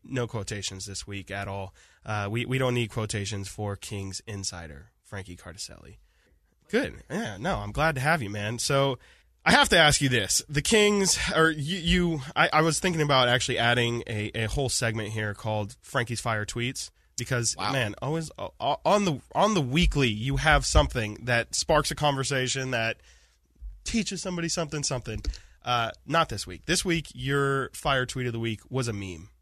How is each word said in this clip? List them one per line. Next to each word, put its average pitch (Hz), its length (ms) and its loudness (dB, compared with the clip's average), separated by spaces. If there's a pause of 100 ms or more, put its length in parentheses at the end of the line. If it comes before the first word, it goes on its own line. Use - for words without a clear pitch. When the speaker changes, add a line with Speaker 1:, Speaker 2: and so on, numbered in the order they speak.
Speaker 1:
No 123 240 -4
quotations 98 580 -8
this 98 200 -10
week 98 260 -10
at 98 160 -6
all. 98 260 -8 (320)
Uh, 104 260 -4
we, 117 140 -2
we 135 120 -2
don't 127 160 0
need 117 160 0
quotations 104 580 -6
for 101 280 -6
Kings 98 500 -10
Insider, 87 680 -10 (120)
Frankie 90 320 -12
Cardicelli. - 640 -16 (720)
Good. 214 260 0 (140)
Yeah, 160 280 -6
no, 143 200 -4
I'm 104 140 -6
glad 151 240 0
to 127 60 -4
have 151 200 2
you, 101 80 -6
man. 104 280 -4
So 139 400 2 (480)
I 160 60 6
have 269 180 6
to 190 80 6
ask 151 240 8
you 139 80 4
this. 113 400 2
The 147 120 0
Kings, 208 580 4 (160)
or 160 160 6
you, 156 260 -4
you 170 440 2 (140)
I, 156 180 6
I 156 80 8
was 160 180 4
thinking 170 220 2
about 135 260 6
actually 120 300 2
adding 120 500 4
a, 104 280 -4
a 110 120 -2
whole 131 220 -2
segment 110 400 -2
here 107 240 -4
called 107 480 -4
Frankie's 120 400 -4
Fire 110 240 -2
Tweets 120 440 -6 (280)
because, 120 400 -2
Speaker 2:
Wow. 101 160 -2
Speaker 1:
man, 117 280 0
always, 156 380 -4
uh, 101 80 -6 (120)
uh, 135 260 0
on 202 200 4
the, 147 140 0 (160)
on 208 180 4
the 175 80 2
weekly, 139 480 2
you 117 280 -2
have 143 280 4
something 123 580 2
that 120 300 0
sparks - 380 2
a 147 40 -6
conversation, 131 760 0
that 113 260 0 (840)
teaches 202 380 -2
somebody 170 280 -4
something, 156 340 -2
something. 110 380 -4 (420)
Uh, 117 280 0 (160)
not 160 220 2
this 101 180 -8
week. 90 180 -14
This 180 200 0
week, 165 280 0
your 139 600 0
fire 135 320 0
tweet 123 220 -6
of 117 60 -4
the 117 60 -6
week 113 300 -4
was 123 180 -2
a 113 60 -4
meme. 92 360 -10 (120)